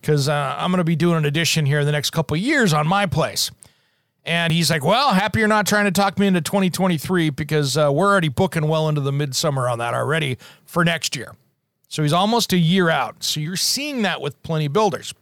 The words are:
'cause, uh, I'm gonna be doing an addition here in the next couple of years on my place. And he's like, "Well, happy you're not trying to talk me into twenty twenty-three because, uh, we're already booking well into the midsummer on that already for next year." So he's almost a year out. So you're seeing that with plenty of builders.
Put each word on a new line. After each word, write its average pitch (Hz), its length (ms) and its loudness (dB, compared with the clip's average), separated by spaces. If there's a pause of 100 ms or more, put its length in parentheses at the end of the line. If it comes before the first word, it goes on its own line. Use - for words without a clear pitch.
'cause, 147 260 0
uh, 143 280 -2
I'm 165 140 -4
gonna 180 140 0
be 165 100 0
doing 170 240 2
an 151 60 0
addition 151 420 0
here 147 140 2
in 143 60 0
the 147 60 0
next 147 180 -2
couple 151 260 -2
of 170 40 -2
years 247 320 2
on 151 140 0
my 196 200 2
place. 135 440 -2 (760)
And 165 280 0
he's 165 180 0
like, 151 140 -2
"Well, 240 260 2
happy 208 300 2
you're 214 80 2
not 208 180 2
trying 208 200 2
to 196 40 2
talk 196 260 0
me 202 120 2
into 180 120 2
twenty 190 300 0
twenty-three 175 600 0
because, 143 460 -2
uh, 151 160 4
we're 180 160 2
already 185 200 4
booking 156 400 0
well 156 200 2
into 151 120 0
the 139 120 -2
midsummer 139 560 -2
on 117 100 -2
that 120 160 -2
already 131 440 -2 (260)
for 170 200 0
next 165 320 -2
year." 107 180 -12 (540)
So - 140 -4
he's 147 100 2
almost 208 400 2
a 185 60 4
year 175 300 2
out. 131 360 -2
So - 160 -4
you're 165 160 -6
seeing 277 460 -4
that 170 180 -2
with 147 240 -8
plenty 156 220 -2
of 143 60 -4
builders. 185 500 0